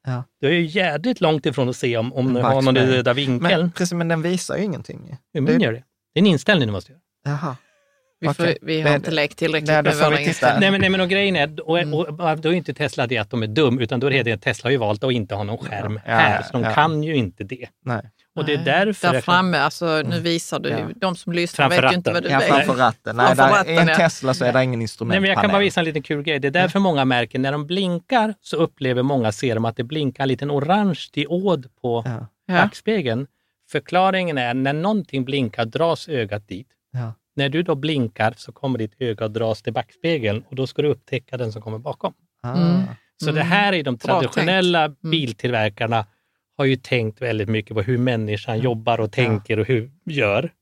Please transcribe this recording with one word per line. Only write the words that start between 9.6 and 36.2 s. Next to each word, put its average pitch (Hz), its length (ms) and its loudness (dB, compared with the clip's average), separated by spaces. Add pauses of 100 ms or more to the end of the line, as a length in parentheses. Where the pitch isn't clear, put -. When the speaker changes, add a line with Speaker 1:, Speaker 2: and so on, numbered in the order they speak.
Speaker 1:
det, 156 80 4
det 151 80 4
Speaker 3:
med 139 100 2
Speaker 1:
får 147 120 -2
Speaker 3:
våra 151 40 6
Speaker 1:
vi 147 80 2
titta. 143 120 0
Speaker 3:
inställningar. 123 320 2
Speaker 2:
Nej, 196 100 4
men, 190 100 2
nej, 190 80 2
men 190 120 2
och 180 80 0
grejen 196 260 2
är, 151 340 -2
och, 170 100 2
Speaker 3:
Mm. 156 140 -2
Speaker 2:
och, 160 140 0
och, 156 320 -2
då 160 100 -2
är 170 40 2
inte 156 200 -4
Tesla 135 340 -4
det 120 100 -2
att 107 120 -4
de 117 140 -2
är 107 40 -4
dum, 127 320 4
utan 120 200 -2
då 131 80 0
är 135 40 2
det 135 60 2
helt 120 100 0
enkelt, 110 160 -2
Tesla 120 240 -2
har 127 40 2
ju 139 60 2
valt 104 260 0
att 131 80 2
inte 104 240 -2
ha 101 80 -4
någon 104 140 -6
skärm 104 480 -6
Speaker 1:
Ja, 113 80 -4
Speaker 2:
här, 107 280 4
så - 120 -12
de 120 100 0
Speaker 1:
ja. 110 100 0
Speaker 2:
kan 151 300 2
ju 160 120 -2
inte 104 280 -2
det. 120 240 -12 (180)
Speaker 1:
Nej. 120 160 -4 (340)
Speaker 2:
Och 160 100 -4
det 151 80 0
är - 20 0
Speaker 3:
Nej. 131 100 -2
Speaker 2:
därför 180 420 0
Speaker 3:
Där 170 60 2
Speaker 2:
jag 123 100 0
kan 175 100 2
Speaker 3:
framme, 180 240 2
alltså, 156 280 0 (200)
nu 175 100 -2
Speaker 1:
Ja. 165 60 -2
Speaker 3:
visar 165 380 -2
du, 143 100 -4
Speaker 1:
Ja. 147 80 -2 (180)
Speaker 3:
de 185 200 -2
som - 180 -8
lyssnar 170 360 2
Speaker 2:
Framför 165 120 4
Speaker 3:
vet 127 100 4
ju - 40 2
inte 175 160 -2
vad 175 140 2
Speaker 2:
ratten. - 40 -2
Speaker 3:
du - 40 2
Speaker 1:
Ja, 135 60 4 (160)
Speaker 3:
vet. 139 100 4
Speaker 1:
framför 127 180 2
ratten. 110 320 0
Nej, 123 100 4
Speaker 3:
Framför 131 180 6
Speaker 1:
där, 135 60 8 (100)
Speaker 3:
ratten, 165 140 0
Speaker 1:
i 165 40 4
en 170 100 6
Speaker 3:
ja. 160 80 4
Speaker 1:
Tesla 147 380 2
så 127 120 0
är 123 80 2
det 131 100 6
ingen 123 180 -2
instrumentpanel. 117 400 -2
Speaker 2:
Nej, 196 80 2
men 190 60 2
jag 202 80 2
kan 202 80 4
bara 202 100 4
visa 185 200 2
en 165 40 2
liten 156 180 -2
kul 147 200 -2
grej. 151 160 0
Det 139 80 0
är 135 40 0
därför 180 280 2
Speaker 1:
Ja. 202 40 4
Speaker 2:
många 147 220 4
märken, 127 360 0
när 139 100 0
de 147 160 -4
blinkar 190 760 0
så - 160 -6
upplever 127 460 0
många, 127 280 2
ser 117 240 -2
de 113 100 -2
att 113 120 -4
det 123 60 -4
blinkar 139 400 -4
en 135 40 0
liten 135 240 -2
orange 170 480 0 (140)
diod 160 520 -2 (160)
på 117 240 -2
Speaker 1:
Ja. 117 220 -8 (200)
Speaker 3:
Ja. 185 80 -4
Speaker 2:
backspegeln. 143 720 0 (440)
Förklaringen 180 680 0
är, 120 160 0
när 131 200 0
någonting 160 520 -2
blinkar 127 400 -2
dras 151 440 -2
ögat 107 380 -4